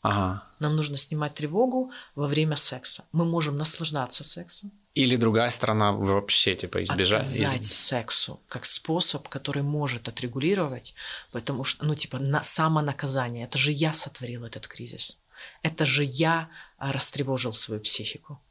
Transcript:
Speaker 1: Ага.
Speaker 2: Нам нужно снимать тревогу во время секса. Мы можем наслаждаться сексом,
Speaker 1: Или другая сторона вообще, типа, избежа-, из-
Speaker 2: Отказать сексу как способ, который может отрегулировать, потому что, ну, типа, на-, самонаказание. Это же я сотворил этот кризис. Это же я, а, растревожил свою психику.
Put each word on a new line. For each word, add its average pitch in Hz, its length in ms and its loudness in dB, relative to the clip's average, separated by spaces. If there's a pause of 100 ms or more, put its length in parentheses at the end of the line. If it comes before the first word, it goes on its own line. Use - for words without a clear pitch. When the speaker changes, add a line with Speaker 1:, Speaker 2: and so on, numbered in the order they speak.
Speaker 1:
Ага. 98 420 -2 (160)
Speaker 2:
Нам 151 160 -2
нужно 143 220 0
снимать 151 360 0
тревогу 247 580 -2 (240)
во 143 120 -4
время 147 300 0
секса. - 560 0
Мы 165 100 2
можем 160 320 0
наслаждаться 151 680 0
сексом, - 460 -4 (240)
Speaker 1:
Или 127 220 2
другая 113 340 2
сторона 107 400 2
вообще, 98 640 2
типа, 92 280 -4
избежа-, 95 360 2
из- 135 220 4
Speaker 2:
Отказать 113 240 0
сексу - 800 2
как - 180 -6
способ, - 640 2
который 143 340 -6
может 143 440 -4
отрегулировать, 135 880 -4 (360)
потому 123 320 -6
что, - 220 -4
ну, 151 100 0
типа, - 240 -2
на-, 139 240 0
самонаказание. 139 1000 0
Это 139 120 -6
же 139 140 2
я 151 220 0
сотворил 120 520 -2
этот 113 220 -12
кризис. - 500 -10 (460)
Это 160 220 -2
же 139 180 2
я, 160 460 0 (280)
а, 139 140 -6
растревожил 131 640 0
свою 110 280 2
психику. - 680 -2